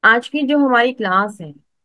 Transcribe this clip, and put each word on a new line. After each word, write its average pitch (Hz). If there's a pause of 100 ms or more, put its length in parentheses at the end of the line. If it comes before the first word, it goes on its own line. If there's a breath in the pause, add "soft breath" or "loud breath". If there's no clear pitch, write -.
(140)
आज 240
की 294
जो 285
हमारी 254
class 202
है, 151 (320)